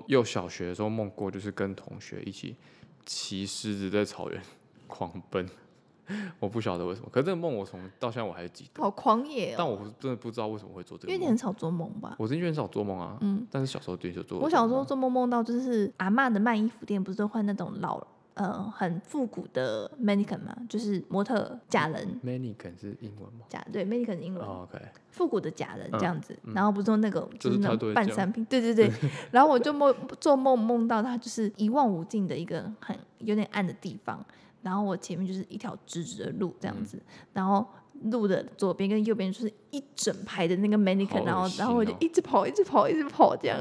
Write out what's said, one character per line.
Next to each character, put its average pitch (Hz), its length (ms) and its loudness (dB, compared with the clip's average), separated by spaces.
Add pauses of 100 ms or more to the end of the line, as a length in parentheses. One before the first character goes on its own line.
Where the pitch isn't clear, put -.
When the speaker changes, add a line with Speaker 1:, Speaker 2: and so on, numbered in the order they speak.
Speaker 1:
幼 131 140 6
小 98 260 -2
学 87 200 -6
的 90 80 -6
时 107 60 -4
候 107 80 0
梦 110 220 -2
过， 98 200 -4
就 95 80 -6
是 98 100 -6
跟 98 240 -2
同 - 280 -14
学 101 220 -12
一 98 80 -8
起 - 220 -10 (520)
骑 - 400 -6
狮 104 300 -6
子 98 140 -4
在 104 140 2
草 - 260 -6
原 90 120 -8 (220)
<laughs> - 220 -20
狂 - 240 -8 (200)
奔。 92 180 -2 (580)
<laughs> 190 320 -8
我 104 120 -4
不 113 100 -4
晓 101 180 -2
得 87 80 -4
为 90 80 -4
什 107 80 -10
么， 110 80 -14
可 123 120 2
是 147 40 0
这 185 60 0
个 185 40 -2
梦 165 200 -2
我 98 100 -4
从， 92 140 -14 (180)
到 120 140 -4
现 120 100 -4
在 110 60 -4
我 87 60 -6
还 87 160 -10
记 - 240 -20
得。 302 100 -6
Speaker 2:
好 302 80 2
狂 247 340 2
野 262 280 -4
哦。 - 40 -8
Speaker 1:
但 170 100 0
我 107 100 -2 (200)
真 135 140 -4
的 123 60 -4
不 120 120 -10
知 110 120 -4
道 107 80 -2
为 107 100 -6
什 98 80 -16
么 - 80 -18
会 90 80 -12
做 - 140 -14
这 - 100 -16
个 - 0 -
梦。 349 60 -2
Speaker 2:
因 381 40 0
为 370 80 -2
你 302 40 2
很 226 80 4
少 254 160 -4
做 165 180 -4
梦 165 180 -4 (120)
吧？ - 180 -12
Speaker 1:
我 110 80 -2
是 127 80 -2
因 165 60 -2
为 180 60 0
很 160 60 0
少 135 140 -2
做 107 160 -2
梦 98 160 -4
啊。 95 220 -8
Speaker 2:
嗯。 202 280 0
Speaker 1:
但 135 160 -2
是 131 60 -4
小 - 80 -8
时 - 100 -8
候 90 60 -4
的 90 160 -6
确 87 100 -6
做 - 0 -
过 - 60 -10
这 - 60 -8
个 90 80 -2
梦。 - 20 0
Speaker 2:
我 302 60 0
小 262 180 4
时 233 60 0
候 269 100 0
做 269 140 -2
梦， 262 120 0
梦 254 200 2
到 240 120 2
就 233 160 -2
是 240 380 0
阿 190 160 0
嬷 254 180 4
的 220 80 2
卖 226 200 2
衣 214 100 2
服 - 180 -10
店 202 160 0
不 185 80 -4
是 185 80 -6
都 208 80 0
换 214 200 -2
那 202 80 0
种 185 260 -6
老， - 260 -4 (300)
呃， 202 400 -4
很 170 240 -2
复 277 260 -2
古 - 280 -8
的 165 360 -2 (100)
mannequin 202 440 2
吗？ - 120 -10 (140)
就 - 80 -4
是 208 320 -2
模 190 140 0
特 233 360 -2 (100)
假 156 180 2
人。 160 360 -4
Speaker 1:
Mannequin 120 560 -6
是 101 200 -10
英 110 200 -12
文 98 40 -14 (100)
吗？ 117 160 -20
Speaker 2:
假-， - 240 -12
对， 202 100 -2
mannequin 226 340 -2
是 156 40 -10
英 180 140 -6
文。 170 100 -6
Speaker 1:
哦， 92 240 -8
OK。 - 160 -14 (240)
Speaker 2:
复 359 180 2
古 226 120 0
的 156 100 -2
假 - 260 -8
人 98 180 -10
这 110 80 2
样 156 200 0
子， - 220 -14
Speaker 1:
嗯， 113 80 -10
嗯。 - 20 -4
Speaker 2:
然 190 100 2
后 208 80 6
不 196 100 0
是 196 40 -2
说 220 120 6
那 214 120 6
个， 185 120 0 (180)
Speaker 1:
就 131 100 2
是 - 0 -
Speaker 2:
就 - 40 6
是 - 60 6
那 202 160 4
种 110 200 2
半 202 160 4
山 190 200 0
pink， 226 140 -2
Speaker 1:
他 262 140 2
都 - 20 4
会 226 140 4
这 220 80 10
样。 202 80 6
Speaker 2:
对， 110 100 -4
对， 143 80 2
对。 - 0 - (120)
Speaker 1:
<laughs> - 100 -14
Speaker 2:
然 247 120 10
后 311 60 10
我 269 80 8
就 294 160 2
梦-， 285 180 8 (300)
做 294 140 8
梦 262 240 6
梦 233 280 4
到 226 140 2
他 247 160 0
就 233 120 -8
是 220 260 0
一 208 120 2
望 247 240 6
无 170 120 0
尽 202 240 0
的 143 100 -2
一 165 80 -4
个 170 340 -4
很 - 160 -8 (220)
有 214 160 -2
点 214 180 2
暗 202 140 0
的 170 80 -2
地 - 300 -10
方， - 200 -8 (380)
然 185 140 -4
后 202 80 2
我 190 140 0
前 190 200 -8
面 190 80 -2
就 185 80 -4
是 190 140 -6
一 - 100 -10
条 214 280 -8
直 175 180 -6
直 - 220 -8
的 - 60 -4
路 - 280 -2
这 - 80 -4
样 - 160 -6
子， - 140 -10
Speaker 1:
嗯。 - 60 -16 (280)
Speaker 2:
然 190 160 0
后 202 180 4 (360)
路 220 260 2
的 190 160 2 (140)
左 185 160 2
边 196 160 0
跟 214 160 2
右 220 100 2
边 185 160 0
就 - 80 -8
是 220 140 -4 (180)
一 277 100 -6 (140)
整 - 180 0 (120)
排 185 200 -2
的 170 120 4
那 202 100 2
个 208 100 4
mannequin， 196 540 4
Speaker 1:
好 185 120 2
恶 185 40 2
心 185 160 -2
哦。 - 20 2
Speaker 2:
然 - 20 2
后， - 0 -
然 - 20 -
后 240 60 4
我 226 100 4
就 - 160 0
一 330 80 4
直 - 100 0
跑， - 260 4
一 - 60 -2
直 403 140 4
跑， - 240 6
一 - 40 2
直 311 120 0
跑 - 320 6
这 - 100 -2
样。 107 140 0